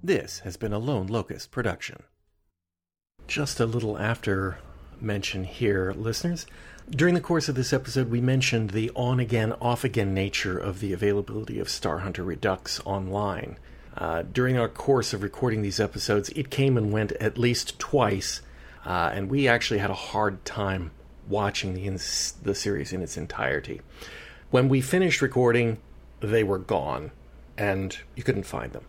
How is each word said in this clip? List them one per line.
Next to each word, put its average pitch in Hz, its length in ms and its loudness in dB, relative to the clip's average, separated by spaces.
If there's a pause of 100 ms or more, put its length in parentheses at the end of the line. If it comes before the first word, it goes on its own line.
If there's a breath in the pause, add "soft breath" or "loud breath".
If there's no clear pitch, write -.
This 170 340 0
has 90 180 -8
been 104 160 -2
a 104 60 0
Lone 113 280 -2
Locust 104 420 -4
production. - 540 -4 (1200)
Just - 360 -2
a 117 40 4
little 113 320 0
after 95 600 0 (420)
mention 101 460 -2
here, 95 500 2
listeners. 117 500 -2 (440 loud breath)
During 170 260 4
the 175 60 2
course 165 260 2
of 139 80 0
this 127 160 0
episode, 127 400 0
we 120 80 2
mentioned 123 520 2
the 110 240 0
on-again, 120 640 2
off-again 117 520 2
nature 95 460 0
of 95 220 -4
the 101 100 -2
availability 104 680 0
of 101 120 -4
Star 82 300 -2
Hunter 92 240 -4
Redux 92 600 -2
online. 98 760 -2 (400 loud breath)
Uh, 82 260 0
during 127 340 2
our 117 100 2
course - 460 2
of 101 100 -4
recording 110 380 0
these 101 180 -2
episodes, 104 500 2
it 147 200 -6
came 135 280 4
and 107 140 2
went 107 220 0
at 110 240 0
least 120 420 0
twice, 104 640 0 (440 loud breath)
uh, 85 280 2
and 98 160 -4
we 139 180 4
actually 117 320 4
had 101 100 0
a 98 40 -2
hard 104 500 0
time 95 480 -2 (380)
watching 101 440 0
the 92 120 -6
ins-, - 480 -4 (100)
the 98 100 0
series 95 380 -2
in 92 100 -4
its 80 140 -6
entirety. 71 640 -4 (720 loud breath)
When 131 160 6
we 135 140 4
finished 180 400 2
recording, 120 560 4 (420)
they 110 240 4
were 98 160 2
gone, 73 520 -2 (460)
and 95 400 0 (200)
you 127 60 -8
couldn't 101 200 0
find 60 300 -6
them. - 160 -10